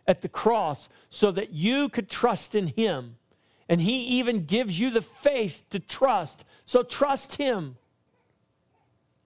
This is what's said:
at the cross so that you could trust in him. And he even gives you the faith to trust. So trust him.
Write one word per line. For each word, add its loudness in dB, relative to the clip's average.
at 2
the -6
cross 0
so 2
that -6
you 0
could -6
trust 0
in 0
him. -2
And 4
he 0
even 0
gives 0
you 0
the 2
faith -2
to -4
trust. 0
So 4
trust -2
him. -2